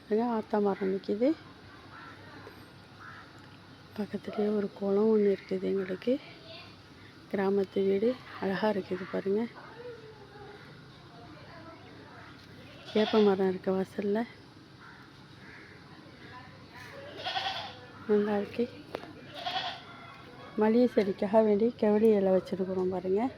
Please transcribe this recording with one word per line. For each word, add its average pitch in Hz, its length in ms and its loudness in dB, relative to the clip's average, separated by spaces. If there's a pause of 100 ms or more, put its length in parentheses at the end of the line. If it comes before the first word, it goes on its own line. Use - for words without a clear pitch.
பாருங்க, 220 200 2 (120)
ஆத்தா 214 300 0
மரம் 190 280 0
நிக்குது. 208 340 0 (2750)
பக்கத்துலயே 208 500 -2 (120)
ஒரு 202 80 0 (100)
குளம் 196 340 4
ஒண்ணு 208 240 6
இருக்குது 190 360 -4
எங்களுக்கு. 190 420 0 (1200)
கிராமத்து 196 560 2
வீடு 196 220 4 (320)
அழகா 190 340 0
இருக்குது 185 360 -4
பாருங்க. 196 320 0 (3500)
வேப்ப 214 340 4
மரம் 190 240 4
இருக்கு 185 260 -2
வாசல்ல, 202 460 -2 (3750)
நல்லா 208 320 4
இருக்கு. 233 240 -2 (2000)
மல்லிகை 226 340 6
செடிக்காக 202 540 4
வேண்டி 208 200 4 (140)
கெவலி 214 260 6 (100)
இலை 190 180 4
வச்சிருக்கிறோம் 185 580 0
பாருங்க 185 260 0 (160)